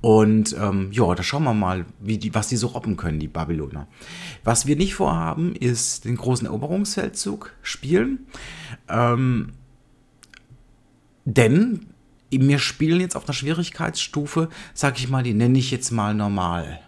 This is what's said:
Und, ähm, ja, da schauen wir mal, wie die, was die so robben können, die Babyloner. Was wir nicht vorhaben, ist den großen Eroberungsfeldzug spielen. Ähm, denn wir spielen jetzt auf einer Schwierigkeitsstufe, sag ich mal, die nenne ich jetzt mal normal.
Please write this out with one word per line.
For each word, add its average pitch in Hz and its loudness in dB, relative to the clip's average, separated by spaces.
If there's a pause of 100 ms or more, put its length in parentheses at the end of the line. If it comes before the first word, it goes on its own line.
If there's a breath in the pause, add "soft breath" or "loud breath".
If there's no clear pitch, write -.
Und, 110 6
ähm, 98 0
ja, 101 4
da 87 -4
schauen 147 0
wir 117 2
mal, 92 0 (120)
wie 104 -2
die, - -4
was 107 0
die 123 -2
so 113 0
robben 113 -4
können, 80 -4
die 78 -6
Babyloner. 73 -6 (560 loud breath)
Was 117 0
wir 147 2
nicht 185 0
vorhaben, 165 -2
ist - -2
den 120 -2
großen 123 -2
Eroberungsfeldzug 196 -4 (100)
spielen. 220 -2 (600 loud breath)
Ähm, 120 2 (1700)
denn 139 2 (420)
wir 135 4
spielen 165 2
jetzt 180 -4
auf - -6
einer 143 -4
Schwierigkeitsstufe, 160 -4 (260 loud breath)
sag 135 0
ich 127 -6
mal, 131 0
die 120 0
nenne 120 6
ich 131 0
jetzt - -4
mal 107 0
normal. 87 -2